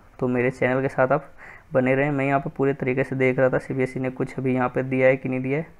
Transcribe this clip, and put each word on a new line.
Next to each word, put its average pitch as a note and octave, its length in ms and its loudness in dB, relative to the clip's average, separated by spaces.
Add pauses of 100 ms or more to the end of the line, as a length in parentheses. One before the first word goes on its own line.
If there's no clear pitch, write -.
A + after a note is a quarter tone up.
(200)
तो C3 80 0
मेरे B2 240 2
चैनल B2+ 300 0
के C3 60 -2
साथ C3 200 2
आप C#3 220 0 (440)
बने C3 220 2
रहें। C#3 160 2
मैं C3+ 140 -2
यहाँ C#3 140 2
पे D3 100 -6
पूरे C#3 240 0
तरीके C3+ 300 -2
से C3 120 -4
देख C3 240 2
रहा C3 100 4
था C3+ 80 0
सीबीएसई C3 420 -4
ने C3 100 -2
कुछ C3 300 -6
अभी C3+ 140 0
यहाँ B2+ 160 0
पे C3 140 -2
दिया C3 240 2
है C3 100 6
कि C3+ 120 -6
नहीं B2+ 100 -2
दिया C3 180 -4
है। D#3+ 100 -6 (120)